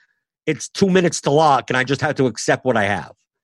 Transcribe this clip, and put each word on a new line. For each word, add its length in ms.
it's 240
two 200
minutes 320
to 100
lock 380
and 60
I 80
just 180
have 140
to 120
accept 380
what 120
I 60
have. 300